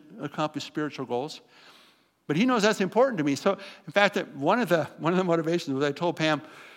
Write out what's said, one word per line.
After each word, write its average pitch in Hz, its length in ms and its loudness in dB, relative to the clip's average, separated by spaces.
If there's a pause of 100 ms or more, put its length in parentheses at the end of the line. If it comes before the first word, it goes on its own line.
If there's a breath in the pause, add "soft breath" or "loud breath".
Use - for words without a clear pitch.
(200)
accomplish 151 440 -6
spiritual 143 420 -8
goals. 123 340 -6 (840 loud breath)
But 147 100 0
he 196 80 4
knows 254 180 4
that's 208 200 2
important 233 360 2
to 147 60 0
me. 143 120 0
So, 196 200 0 (300 loud breath)
in 151 60 -14
fact, 202 220 4
that 135 220 -4
one 170 240 2
of 214 80 -2
the, 160 160 2 (140)
one 160 160 0
of - 20 2
the 185 80 2
motivations 165 500 0
was 135 100 0
I 143 80 0
told 165 240 -2
Pam, 156 260 2 (340 loud breath)